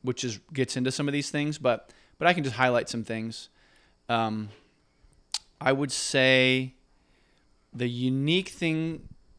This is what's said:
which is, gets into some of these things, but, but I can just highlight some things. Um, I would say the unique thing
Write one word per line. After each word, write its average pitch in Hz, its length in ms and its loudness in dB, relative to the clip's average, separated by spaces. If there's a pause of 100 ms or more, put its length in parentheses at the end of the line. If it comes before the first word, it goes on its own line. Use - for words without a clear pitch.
which 127 220 -4
is, 113 140 -6 (140)
gets 131 240 -2
into 127 160 0
some 143 160 -2
of 143 40 -2
these 143 180 -2
things, 147 280 -4
but, 120 340 0 (260)
but 156 100 2
I 180 60 6
can 170 100 -2
just 123 120 -4
highlight 123 320 4
some 113 160 -6
things. 113 440 -8 (600)
Um, 110 420 -2 (1080)
I 135 120 4
would 139 200 0
say 131 840 4 (1000)
the 123 160 -2
unique 135 640 0
thing 160 580 -4 (300)